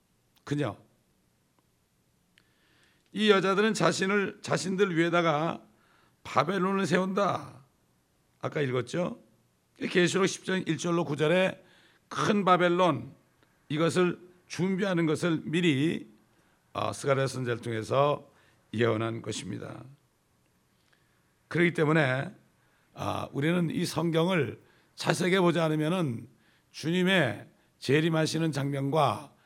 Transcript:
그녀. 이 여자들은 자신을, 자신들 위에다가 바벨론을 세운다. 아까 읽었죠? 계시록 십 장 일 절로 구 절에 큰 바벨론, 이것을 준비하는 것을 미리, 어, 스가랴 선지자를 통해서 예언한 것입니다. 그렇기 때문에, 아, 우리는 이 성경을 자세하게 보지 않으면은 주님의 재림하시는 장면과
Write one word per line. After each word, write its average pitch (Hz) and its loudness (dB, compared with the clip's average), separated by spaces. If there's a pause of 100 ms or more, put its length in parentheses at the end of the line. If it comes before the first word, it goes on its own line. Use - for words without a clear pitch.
(440)
그녀. 139 -4 (2250)
이 208 4
여자들은 196 4
자신을, 185 0
자신들 180 0
위에다가 165 0 (580)
바벨론을 190 0
세운다. 185 -2 (760)
아까 151 -4
읽었죠? 135 -4 (560)
계시록 180 2
십 - -6
장 185 -2
일 160 -2
절로 170 -2
구 151 -4
절에 170 0 (460)
큰 190 0
바벨론, 175 2 (560)
이것을 165 2 (280)
준비하는 185 0
것을 156 0
미리, 160 0 (680)
어, 107 -4
스가랴 135 -2
선지자를 120 -6
통해서 120 -2 (440)
예언한 113 0
것입니다. 107 -10 (1600)
그렇기 175 2
때문에, 143 0 (600)
아, 98 -6
우리는 160 0
이 175 -2
성경을 165 0 (340)
자세하게 180 0
보지 170 4
않으면은 156 0 (440)
주님의 170 0 (300)
재림하시는 160 0
장면과 139 0 (120)